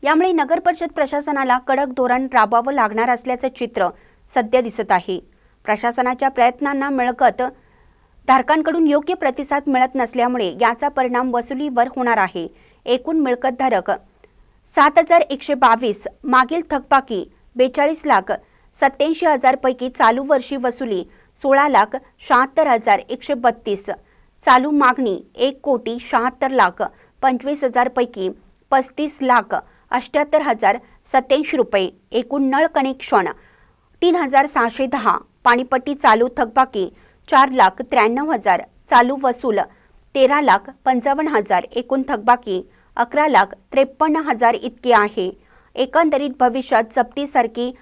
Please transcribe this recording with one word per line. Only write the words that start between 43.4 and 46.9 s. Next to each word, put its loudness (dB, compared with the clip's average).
त्रेपन्न 0
हजार 0
इतकी -6
आहे. 2
एकंदरीत 0
भविष्यात 0